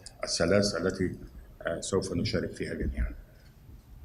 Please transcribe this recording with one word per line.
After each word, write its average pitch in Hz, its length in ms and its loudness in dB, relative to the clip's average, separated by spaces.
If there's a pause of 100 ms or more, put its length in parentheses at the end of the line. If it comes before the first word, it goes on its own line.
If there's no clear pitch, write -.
(240)
الثلاث 101 520 4
التي، 92 400 0 (520)
آه، 82 120 -2
سوف 92 340 0
نشارك 87 380 0
فيها - 220 -6
جميعا. - 380 0 (920)